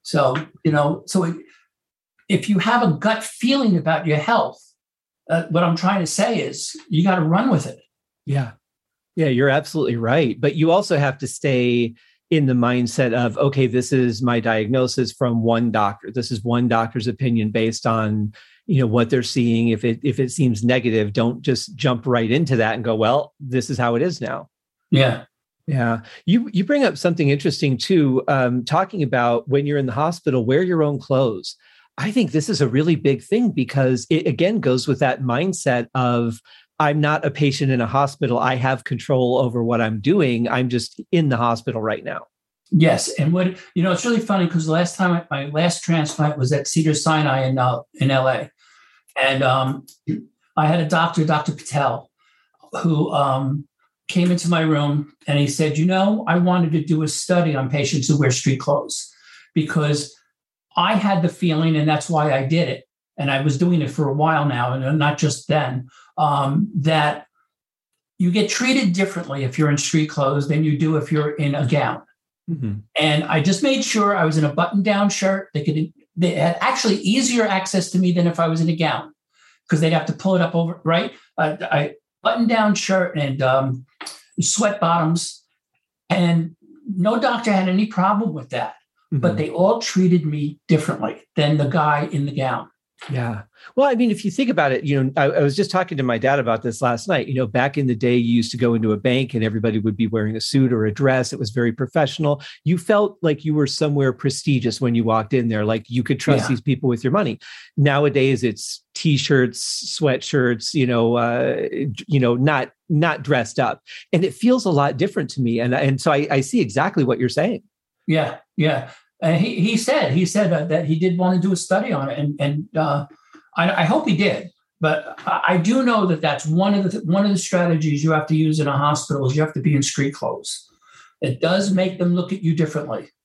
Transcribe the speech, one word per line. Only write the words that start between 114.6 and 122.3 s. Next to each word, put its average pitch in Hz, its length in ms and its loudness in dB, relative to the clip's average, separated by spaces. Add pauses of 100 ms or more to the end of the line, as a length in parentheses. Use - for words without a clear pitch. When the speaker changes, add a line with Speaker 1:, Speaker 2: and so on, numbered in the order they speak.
Speaker 2:
a 190 80 0
lot 143 240 2
different 180 360 -2
to 135 100 -6
me. 117 180 0
And, 123 160 0
and 139 240 0
so 170 100 0
I, 143 220 2
I 139 80 2
see 190 220 0
exactly 139 420 0
what 120 160 2
you're 123 80 2
saying. 175 360 -2 (440)
Speaker 1:
Yeah. 156 300 0 (180)
Yeah. 151 360 -2 (320)
And 165 180 2
he, 226 200 0
he 220 160 2
said, 269 340 0
he 175 140 2
said 196 260 0
that, 160 180 -2
that 147 160 0
he 160 140 0
did 180 180 2
wanna 185 220 2
do 190 140 2
a - 20 2
study 190 380 -2
on 135 160 -4
it. - 100 -6
And, 147 200 -2